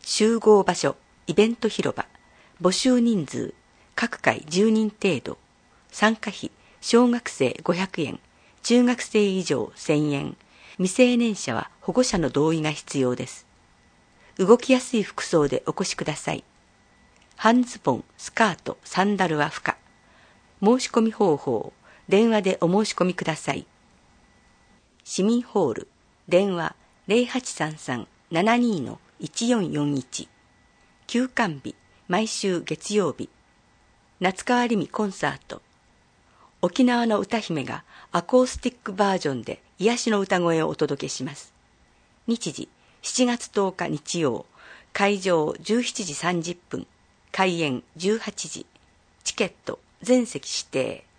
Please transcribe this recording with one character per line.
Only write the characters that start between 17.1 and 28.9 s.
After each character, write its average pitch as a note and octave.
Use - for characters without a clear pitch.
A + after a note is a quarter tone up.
半 A#3+
ズ -
ボ C3+
ン、 A2+
ス -
カ G#3+
ー D#3+
ト、 -
サ -
ン G3+
ダ F#3
ル D#3
は D3
不 -
可。 -
申 A#3+
し -
込 A#3
み A3
方 F3
法、 -
電 G#3+
話 G#3+
で F#3
お E3+
申 G#3
し -
込 F3+
み F3+
く -
だ D#3+
さ -
い。 -
市 -
民 A#3
ホ F3
ー -
ル、 -
電 F#3
話、 D#3+
零 A#3+
八 B3+
三 D#3
三 B2
七 G#3
二 A3+
の A2